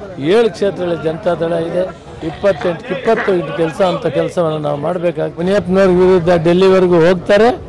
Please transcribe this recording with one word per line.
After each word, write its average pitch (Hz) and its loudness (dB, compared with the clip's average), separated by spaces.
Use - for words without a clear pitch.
ಏಳು 202 2
ಕ್ಷೇತ್ರಗಳಲ್ಲಿ 175 -4
ಜನತಾ 160 -4
ದಳ 165 -4
ಇದೆ. 170 -4
ಇಪ್ಪತ್ತೆಂಟು 185 -2
ಇಪ್ಪತ್ತು 214 0
ಇದು 156 -4
ಕೆಲಸ 160 -2
ಅಂತ 180 0
ಕೆಲಸವನ್ನು 160 -2
ನಾವು 147 -4
ಮಾಡಬೇಕಾಗ್ತದೆ. 160 -4
ಮುನಿಯಪ್ಪನವ್ರ 190 2
ವಿರುದ್ಧ 180 4
ಡೆಲ್ಲಿವರೆಗೂ 180 4
ಹೋಗ್ತಾರೆ, 202 4